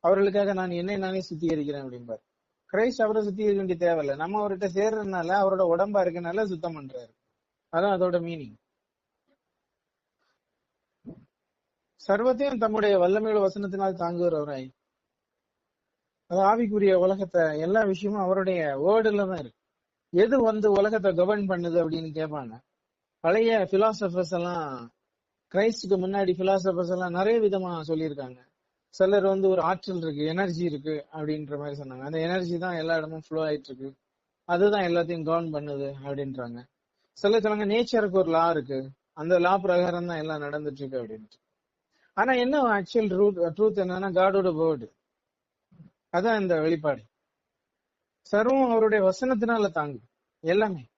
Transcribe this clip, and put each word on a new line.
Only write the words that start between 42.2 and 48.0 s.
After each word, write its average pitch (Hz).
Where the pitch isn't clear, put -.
என்ன 277
ஆக்சுவல் 202
ட்ரூத், 190
ட்ரூத் 208
என்னன்னா 185
காடோட 185
வேர்டு, 156
அதான் 214
இந்த 175
வெளிப்பாடு. 151